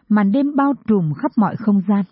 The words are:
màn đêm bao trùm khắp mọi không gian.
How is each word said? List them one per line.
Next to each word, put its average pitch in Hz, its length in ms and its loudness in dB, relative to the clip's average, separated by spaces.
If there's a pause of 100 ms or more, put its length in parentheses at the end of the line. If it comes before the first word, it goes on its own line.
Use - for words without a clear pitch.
màn 208 240 2
đêm 285 240 0
bao 277 160 0 (140)
trùm 180 260 0
khắp 277 240 -4
mọi 208 200 0
không 202 320 0
gian. 202 240 0